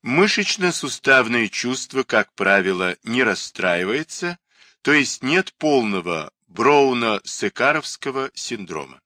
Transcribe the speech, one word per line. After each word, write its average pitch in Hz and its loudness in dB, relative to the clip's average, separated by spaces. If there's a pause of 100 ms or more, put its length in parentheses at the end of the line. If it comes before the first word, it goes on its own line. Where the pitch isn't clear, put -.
Мышечно-суставное 139 2
чувство, - -4
как 110 0
правило, 95 0
не 120 0
расстраивается, 104 -2 (420)
то 143 0
есть 139 0
нет 160 0
полного 98 0 (160)
Броуна-Секаровского 131 0
синдрома. 80 -10